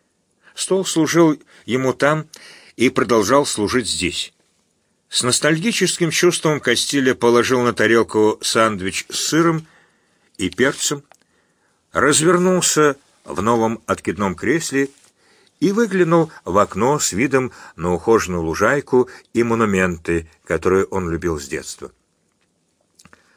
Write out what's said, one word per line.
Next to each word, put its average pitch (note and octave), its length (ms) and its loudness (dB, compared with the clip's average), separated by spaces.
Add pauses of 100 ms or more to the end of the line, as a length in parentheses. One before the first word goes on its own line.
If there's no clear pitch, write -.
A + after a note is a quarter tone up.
(540)
Стол F#3 320 -2
служил D#3+ 520 2 (280)
ему B2+ 260 0
там D3+ 360 0 (480)
и B2 120 4
продолжал A#2+ 560 2
служить G#2 440 -2
здесь. - 440 -6 (760)
С - 120 -4
ностальгическим D#3+ 880 0
чувством D#3+ 480 0
Кастилья B2+ 560 0
положил A#2+ 460 2
на A#2+ 140 0
тарелку A2 680 2
сандвич G#2 680 -2
с - 60 -10
сыром D#3+ 500 0 (720)
и F#2+ 100 -4
перцем, C#3+ 560 -2 (880)
развернулся D#3 1040 2 (280)
в D2+ 180 -8
новом A2+ 440 0
откидном G2 480 -4
кресле C#3 540 -2 (720)
и F#3 100 2
выглянул F3+ 640 2 (120)
в F#2 140 0
окно A2 400 0
с - 140 -4
видом B2+ 400 0 (240)
на F2 180 -2
ухоженную F#2 480 0
лужайку B2 680 0 (240)
и A#2 120 2
монументы, F#2 840 0 (160)
которые F#2 420 0
он F#2 220 -6
любил E2 300 -4
с C#2 80 -14
детства. C2+ 460 -12 (1400)